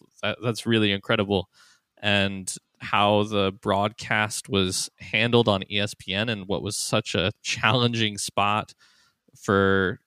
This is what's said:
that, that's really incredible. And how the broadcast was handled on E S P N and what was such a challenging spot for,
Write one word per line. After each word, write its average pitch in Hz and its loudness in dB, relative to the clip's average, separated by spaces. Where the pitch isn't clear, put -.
that, 101 -4
that's 113 -4
really 110 4
incredible. 98 0
And 98 -2
how 104 4
the 101 0
broadcast 107 -2
was 92 -2
handled 113 2
on 98 2
E 101 -2
S 101 -4
P - -10
N 107 -2
and 101 -6
what 98 -4
was 101 -6
such - -4
a 92 0
challenging 113 0
spot 101 -2
for, 98 2